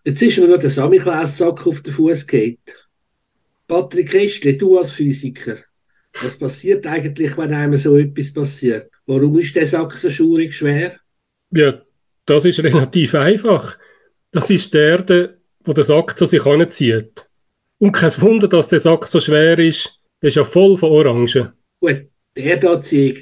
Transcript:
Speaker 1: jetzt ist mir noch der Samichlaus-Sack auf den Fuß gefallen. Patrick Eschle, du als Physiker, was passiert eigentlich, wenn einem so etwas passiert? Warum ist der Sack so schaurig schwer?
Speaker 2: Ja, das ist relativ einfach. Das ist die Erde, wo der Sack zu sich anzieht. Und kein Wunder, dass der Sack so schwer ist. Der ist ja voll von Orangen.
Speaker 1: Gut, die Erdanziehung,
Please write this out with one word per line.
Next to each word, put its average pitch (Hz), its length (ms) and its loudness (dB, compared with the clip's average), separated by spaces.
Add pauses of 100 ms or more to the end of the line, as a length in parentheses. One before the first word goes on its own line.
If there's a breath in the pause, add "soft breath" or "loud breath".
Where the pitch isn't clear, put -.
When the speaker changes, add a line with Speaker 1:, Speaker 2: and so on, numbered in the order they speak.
Speaker 1:
jetzt 143 160 -4
ist 240 160 2
mir 175 120 4
noch 180 100 6
der 139 100 -2
Samichlaus-Sack 165 960 0
auf 156 160 -4
den 147 120 -12
Fuß 156 340 0
gefallen. 120 300 -2 (1120)
Patrick 175 460 -4
Eschle, 196 400 0
du 185 240 2
als 170 140 -2
Physiker, 131 640 -6 (680)
was 127 160 -10
passiert 185 480 -4
eigentlich, 151 540 -6
wenn 151 120 -4
einem 147 240 -2
so 143 220 4
etwas 143 340 -2
passiert? 127 600 -6 (160)
Warum 147 320 0
ist 160 160 -4
der 160 100 0
Sack 160 280 -4
so 170 180 -4
schaurig 160 440 0
schwer? 156 400 -4 (600)
Speaker 2:
Ja, 143 240 0 (460)
das 147 200 2
ist 175 180 0
relativ 139 500 0
einfach. 180 640 0 (540 soft breath)
Das - 180 -2
ist - 240 0
die 160 60 2
Erde, 175 580 0 (260)
wo 165 80 -6
der 143 120 2
Sack 151 340 0
zu 175 80 0
sich 151 180 0
anzieht. 139 840 -2 (480)
Und 202 140 2
kein 165 200 0 (100)
Wunder, 208 260 4
dass 165 220 2
der 165 100 2
Sack 160 260 2
so - 140 0
schwer 156 400 2
ist. 165 400 -2 (200)
Der 147 100 0
ist 131 60 -2
ja 147 100 2
voll 190 340 4
von 160 100 0
Orangen. 127 600 2 (280)
Speaker 1:
Gut, 139 280 -4 (280)
die 139 60 -12
Erdanziehung, 151 800 0